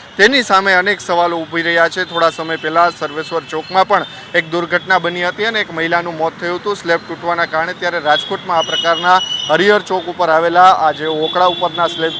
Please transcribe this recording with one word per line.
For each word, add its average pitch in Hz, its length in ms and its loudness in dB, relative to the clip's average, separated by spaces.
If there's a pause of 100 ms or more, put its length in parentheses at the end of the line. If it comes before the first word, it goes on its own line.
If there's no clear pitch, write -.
(180)
તેની 240 260 4
સામે 196 300 2
અનેક 185 280 2
સવાલો 175 360 0
ઊભી 160 260 -4
રહ્યા 170 260 2
છે. 180 160 -6
થોડા 165 260 0
સમય 160 260 -6
પહેલાં 165 340 2
સર્વેશ્વર 156 520 -6
ચોકમાં 175 440 -2
પણ 185 180 2 (280)
એક 170 180 0
દુર્ઘટના 175 480 0
બની 175 260 -4
હતી 180 200 -4
અને 226 140 -2
એક 190 120 -6
મહિલાનું 170 440 -2
મોત 160 240 -2
થયું 175 200 -4
હતું 202 160 -4
સ્લેબ 170 320 -2
તૂટવાના 170 400 -4
કારણે. 165 260 -2
ત્યારે 175 260 -4
રાજકોટમાં 165 600 -2
આ 165 100 -2
પ્રકારના 170 480 2 (320)
હરિહર 196 340 4
ચોક 180 240 -4
ઉપર 175 220 -2
આવેલા 170 500 6
આ 151 140 2
જે 147 120 -8
હોકળા 160 440 0
ઉપરના 170 380 -2
સ્લેબ 165 320 -4